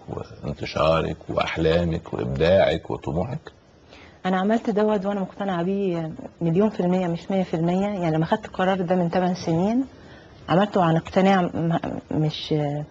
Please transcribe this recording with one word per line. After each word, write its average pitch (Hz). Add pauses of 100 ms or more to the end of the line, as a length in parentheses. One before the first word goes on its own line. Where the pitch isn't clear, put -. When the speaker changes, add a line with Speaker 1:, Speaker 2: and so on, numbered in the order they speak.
Speaker 1:
وانتشارك 80 (120)
وأحلامك 82
وإبداعك 80
وطموحك؟ 92 (760)
Speaker 2:
أنا 185
عملت 220
دوت 208
وأنا 202
مقتنعة 185
بيه 180 (300)
مليون 170
في 208
المية، 180
مش 170
مية 190
في -
المية. 175
يعني 180
لما 160
خدت 214
القرار 190
ده 180
من 170
تمن 185
سنين 196 (640)
عملته 196
عن 165
اقتناع، 190
م-، 165 (320)
مش، 156 (380)